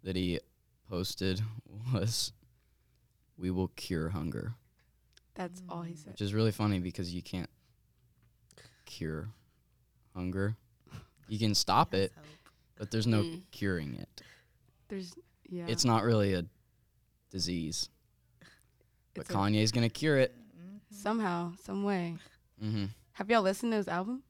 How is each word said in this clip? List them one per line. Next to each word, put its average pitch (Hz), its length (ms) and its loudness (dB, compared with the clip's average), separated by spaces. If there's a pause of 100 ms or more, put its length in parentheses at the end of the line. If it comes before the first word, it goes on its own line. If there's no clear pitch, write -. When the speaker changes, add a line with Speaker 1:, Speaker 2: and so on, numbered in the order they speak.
Speaker 1:
that 92 100 -2
he 90 240 0 (500)
posted 92 520 -2 (260)
<laughs> 117 260 -8
was, 113 400 -2 (1040)
"We 90 120 -2
will 92 180 0
cure 80 420 -4
hunger." 78 440 -4 (800)
Speaker 2:
That's 180 340 -10
all 175 140 -8
he 170 120 -10
Speaker 3:
Mm. 160 40 -16
Speaker 2:
said. 101 140 -18
Speaker 1:
Which - 80 -10
is 101 140 -2
really 110 180 4
funny 104 260 2
because 87 360 -4
you 87 80 -6
can't - 260 -8 (1400)
cure 78 440 -8 (840)
hunger. 95 420 -2 (720)
You 107 100 -4
can 107 160 4
stop 117 380 4
Speaker 3:
Has 95 100 4
Speaker 1:
it, 92 120 0
Speaker 3:
hope. - 100 -20 (520)
Speaker 1:
but 107 140 -8
there's 113 160 2
no 110 160 6
Speaker 4:
Mm. 92 280 -4
Speaker 1:
curing 85 440 -2
it. - 280 -14 (680)
Speaker 2:
There's, 185 260 -10 (340)
yeah. 175 200 -8
Speaker 1:
It's 117 160 2
not 117 200 6
really 104 300 4
a 87 100 0 (840)
disease. 87 580 -4 (1300)
But - 80 -8
Speaker 2:
It's - 80 -10
a - 40 -6
Speaker 1:
Kanye's 107 380 4
gonna 117 160 4
cure 147 300 2
it. 131 160 4 (220)
Speaker 3:
Mm-hmm. 180 200 -16 (140)
Speaker 2:
Somehow, 196 720 -2
some 196 220 -4
way. 175 340 0 (440)
Speaker 1:
Mm-hmm. 107 240 0 (260)
Speaker 2:
Have 202 180 -4
y'all 226 120 6
listened 196 300 2
to 220 40 2
his 202 120 0
album? 208 420 -4